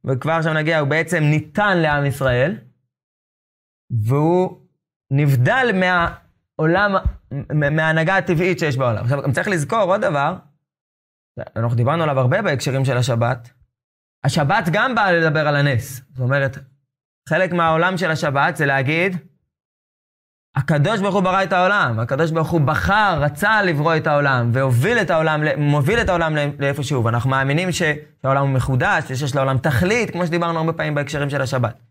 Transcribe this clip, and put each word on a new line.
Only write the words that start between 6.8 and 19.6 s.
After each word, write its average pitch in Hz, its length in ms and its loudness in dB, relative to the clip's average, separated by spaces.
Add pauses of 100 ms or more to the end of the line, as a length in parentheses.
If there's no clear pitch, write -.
מה-, 143 380 -2
מההנהגה 160 480 0
הטבעית 180 420 0
שיש 147 180 -2
בעולם. 120 260 0
עכשיו, 135 200 -2
גם 143 80 0
צריך 175 160 -2
לזכור 202 340 -2
עוד 196 200 2
דבר, 143 340 -2 (1200)
אנחנו 117 200 -2
דיברנו 135 280 0
עליו 143 160 0
הרבה 135 220 0
בהקשרים 135 440 -2
של 127 120 0
השבת, 120 520 -2 (760)
השבת 160 380 0 (100)
גם 233 220 0
באה 202 160 2
לדבר 160 360 2
על 147 80 0
הנס, 143 540 -2
זאת 127 100 -14
אומרת, 135 380 0 (720)
חלק 170 220 0
מהעולם 170 460 2
של 165 140 -2
השבת 151 440 0
זה 156 100 0
להגיד, 151 520 0 (1400)